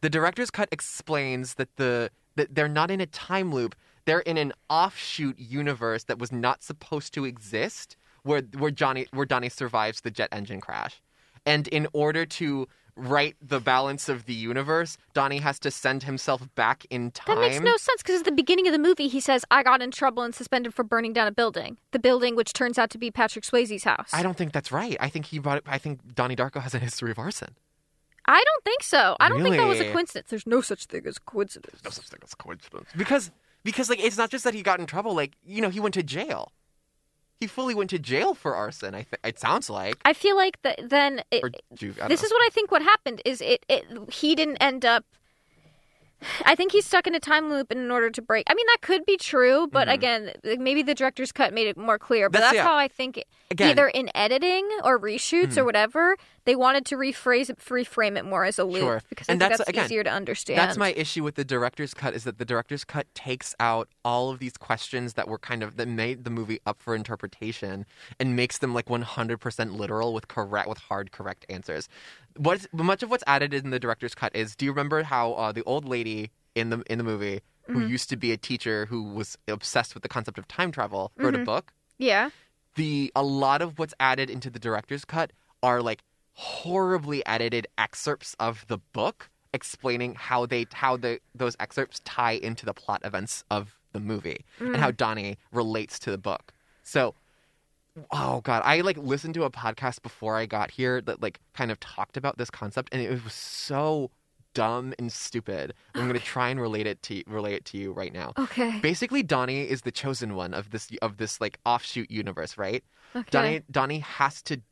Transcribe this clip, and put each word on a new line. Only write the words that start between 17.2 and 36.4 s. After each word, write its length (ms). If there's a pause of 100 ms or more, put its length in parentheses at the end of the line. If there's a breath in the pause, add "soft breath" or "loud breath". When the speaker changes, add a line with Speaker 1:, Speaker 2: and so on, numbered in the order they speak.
Speaker 2:
That 60
makes 180
no 180
sense, 240
'cause 200
at 40
the 60
beginning 360
of 40
the 80
movie, 280
he 120
says, 320
"I 100
got 220
in 80
trouble 320
and 100
suspended 400
for 100
burning 300
down 140
a 40
building." 460 (140)
The 80
building, 360
which 180
turns 260
out 120
to 60
be 140
Patrick 340
Swayze's 380
house. 300
Speaker 1:
I 100
don't 120
think 160
that's 200
right. 280
I 100
think 180
he 100
brought 220
it, 80
I 100
think 380
Donnie 200
Darko 260
has 120
a 60
history 320
of 80
arson. 360 (720)
Speaker 2:
I 180
don't 200
think 180
so. 380
I 100
don't 140
think 140
that 100
was 120
a 40
Speaker 1:
Really? 100
Speaker 2:
coincidence. 380
There's 160
no 140
such 240
thing 200
as 140
coincidence. 640
Speaker 1:
No 80
such 180
thing 140
as 100
coincidence. 640
Because, 320 (340)
because, 280
like, 120
it's 140
not 140
just 120
that 120
he 80
got 160
in 80
trouble. 260
Like, 320
you 160
know, 80
he 100
went 140
to 100
jail. 480 (880)